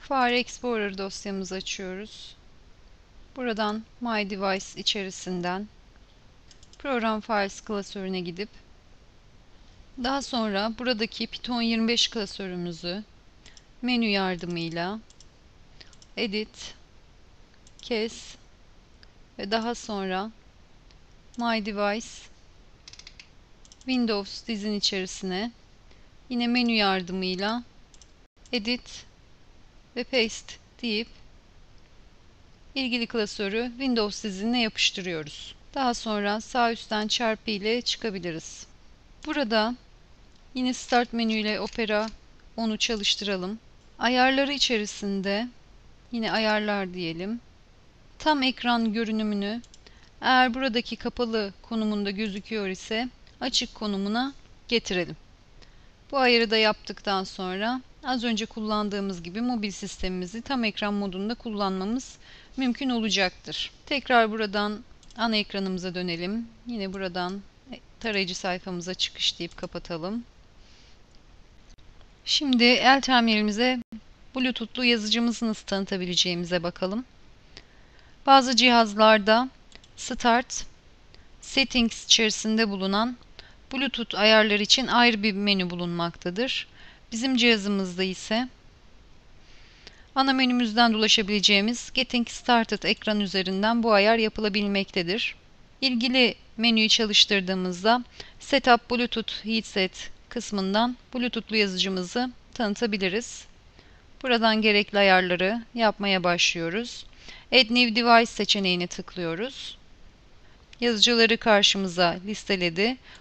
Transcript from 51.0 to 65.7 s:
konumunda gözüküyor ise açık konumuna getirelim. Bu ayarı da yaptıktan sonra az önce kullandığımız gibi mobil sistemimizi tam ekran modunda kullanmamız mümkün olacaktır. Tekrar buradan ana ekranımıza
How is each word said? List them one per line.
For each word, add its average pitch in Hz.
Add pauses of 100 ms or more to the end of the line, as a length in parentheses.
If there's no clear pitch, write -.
konumunda 214
gözüküyor 202
ise 220 (320)
açık 247
konumuna 214 (360)
getirelim. 180 (920)
Bu 277
ayarı 233
da 220
yaptıktan 214
sonra 196 (240)
az 254
önce 220
kullandığımız 208
gibi 175
mobil 233
sistemimizi 185
tam 254
ekran 202
modunda 202
kullanmamız 202 (380)
mümkün 262
olacaktır. 202 (160)
Tekrar 247
buradan 208 (320)
ana 220
ekranımıza 185